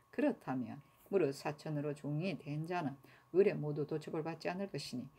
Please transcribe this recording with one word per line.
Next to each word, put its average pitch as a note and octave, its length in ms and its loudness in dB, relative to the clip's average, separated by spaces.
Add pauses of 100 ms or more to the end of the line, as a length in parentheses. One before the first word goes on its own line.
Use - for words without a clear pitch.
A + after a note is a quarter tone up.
(120)
그렇다면 C3+ 720 0 (280)
무릇 D#3 260 4
사천으로 D3 600 -2
중이 D3+ 420 -2
된 D3+ 280 -4
자는 E3 300 -2 (400)
을에 F#3+ 180 8
모두 D3 320 0
도첩을 D#3 380 -2
받지 D#3+ 260 -6
않을 G3 220 -2
것이니 C3+ 340 -6 (140)